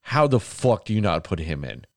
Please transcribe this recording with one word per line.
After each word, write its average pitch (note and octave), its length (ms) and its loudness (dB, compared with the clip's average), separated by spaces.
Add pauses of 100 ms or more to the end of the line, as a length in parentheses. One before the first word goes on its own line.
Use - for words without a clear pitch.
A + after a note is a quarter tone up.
How D3 240 2
the B2 120 4
fuck - 460 0
do A2 80 -2
you G#2+ 80 2
not E2 220 0
put E2 160 -4
him D#2 240 -6
in? A#1+ 220 -14 (100)